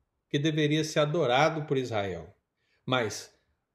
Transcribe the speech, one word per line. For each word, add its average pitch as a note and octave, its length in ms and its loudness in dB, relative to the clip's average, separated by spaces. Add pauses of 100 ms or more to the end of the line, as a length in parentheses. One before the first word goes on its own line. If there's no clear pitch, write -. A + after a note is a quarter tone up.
(300)
que D3+ 80 0
deveria D3+ 460 2
ser D#3 160 -2
adorado D3+ 640 2
por C3+ 120 -2
Israel. G2+ 580 -4 (500)
Mas B2 480 -4 (420)